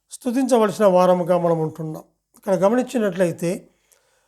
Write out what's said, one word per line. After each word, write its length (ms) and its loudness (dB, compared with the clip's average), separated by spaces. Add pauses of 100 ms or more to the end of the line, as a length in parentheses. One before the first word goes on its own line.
(120)
స్తుతించవలసిన 760 0
వారముగా 520 4
మనం 220 0
ఉంటున్నాం. 440 -8 (340)
ఇక్కడ 160 -4
గమనించినట్లయితే 1160 -2 (580)